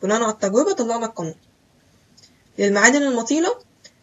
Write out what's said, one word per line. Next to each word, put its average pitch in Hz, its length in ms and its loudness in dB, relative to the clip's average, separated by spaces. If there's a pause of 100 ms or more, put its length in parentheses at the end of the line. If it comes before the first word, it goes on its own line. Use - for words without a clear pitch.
بناءً 214 200 0
على 214 80 -2
التجربة 220 420 0
طلعنا 233 320 -4
القانون. 175 300 -10 (1200)
للمعادن 208 440 4
المطيلة 285 520 0 (480)